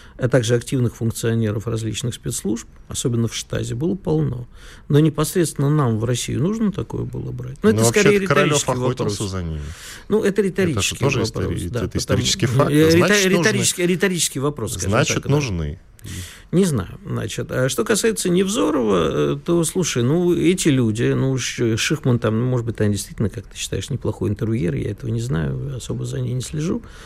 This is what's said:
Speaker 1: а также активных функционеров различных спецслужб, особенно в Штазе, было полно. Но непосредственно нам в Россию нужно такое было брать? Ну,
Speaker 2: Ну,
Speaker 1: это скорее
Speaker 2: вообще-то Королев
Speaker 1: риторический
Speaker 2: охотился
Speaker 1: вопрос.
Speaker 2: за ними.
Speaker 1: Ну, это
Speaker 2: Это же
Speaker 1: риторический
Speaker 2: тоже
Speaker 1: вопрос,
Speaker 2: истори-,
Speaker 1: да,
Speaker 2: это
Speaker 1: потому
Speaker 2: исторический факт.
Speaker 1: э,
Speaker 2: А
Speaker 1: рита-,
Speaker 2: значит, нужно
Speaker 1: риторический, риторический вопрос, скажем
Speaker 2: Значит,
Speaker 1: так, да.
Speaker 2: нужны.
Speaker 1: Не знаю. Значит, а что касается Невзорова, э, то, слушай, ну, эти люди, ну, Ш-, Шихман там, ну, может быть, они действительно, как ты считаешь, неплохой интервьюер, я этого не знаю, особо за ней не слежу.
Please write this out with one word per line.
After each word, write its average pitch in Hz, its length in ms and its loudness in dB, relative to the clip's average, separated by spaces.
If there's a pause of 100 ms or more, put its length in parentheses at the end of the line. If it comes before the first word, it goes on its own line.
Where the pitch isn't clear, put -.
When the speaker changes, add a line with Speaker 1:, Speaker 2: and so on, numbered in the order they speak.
(180)
Speaker 1:
а 127 100 0
также 120 280 4
активных 120 400 0
функционеров 113 720 0
различных 113 480 -4
спецслужб, 196 520 -6 (220)
особенно 117 400 0
в - 60 -8
Штазе, 117 420 -6
было 170 180 -2
полно. 143 520 -2 (420)
Но 143 100 6
непосредственно 156 720 2
нам 131 300 2
в 110 40 -2
Россию 117 380 -2
нужно 208 300 0
такое - 320 -6
было 123 280 -8
брать? 123 300 -10
Ну, 208 80 6
Speaker 2:
Ну, 208 60 4
Speaker 1:
это 220 80 4
скорее 208 340 6
Speaker 2:
вообще-то 190 160 -2
Королев - 140 4 (140)
Speaker 1:
риторический 131 100 0
Speaker 2:
охотился 123 500 -2
Speaker 1:
вопрос. 98 80 -2
Speaker 2:
за 92 120 -4
ними. 80 180 -4 (480)
Speaker 1:
Ну, 208 140 4
это 214 60 2
Speaker 2:
Это 196 140 2
же 196 60 2
Speaker 1:
риторический 151 500 0
Speaker 2:
тоже 131 220 0
Speaker 1:
вопрос, - 100 -2 (180)
Speaker 2:
истори-, 87 220 -4
Speaker 1:
да, 120 80 -4
Speaker 2:
это 92 100 -2
Speaker 1:
потому - 120 -4
Speaker 2:
исторический - 460 0
факт. 135 240 4
Speaker 1:
э, 143 40 2
Speaker 2:
А 156 160 6
Speaker 1:
рита-, 170 160 6
Speaker 2:
значит, 202 260 4
нужно - 60 4 (100)
Speaker 1:
риторический, 190 380 0
риторический 175 540 0
вопрос, 131 320 -4
скажем 95 180 -4
Speaker 2:
Значит, 127 240 2
Speaker 1:
так, - 100 -4
да. - 60 -2
Speaker 2:
нужны. 92 480 0 (760)
Speaker 1:
Не 180 120 4
знаю. 139 420 -2
Значит, 117 440 -6
а 127 180 0
что 233 160 -2
касается 220 440 0
Невзорова, 196 800 2 (260)
э, 143 100 -8
то, 170 200 2
слушай, 156 380 -2
ну, 170 320 2
эти 175 340 2
люди, 127 460 2
ну, 131 240 0
Ш-, 117 380 0
Шихман 127 420 0
там, 110 220 0
ну, 127 60 0
может 123 200 0
быть, 110 140 -4
они 104 120 2
действительно, 98 380 -2
как - 160 -12
ты - 100 -18
считаешь, - 340 -6
неплохой 107 400 -4
интервьюер, 117 440 -2
я 117 160 -4
этого 117 200 -8
не 117 100 -2
знаю, 69 560 -4
особо - 280 -8
за 127 160 -6
ней 123 140 -4
не 123 80 -4
слежу. 170 400 -4 (240)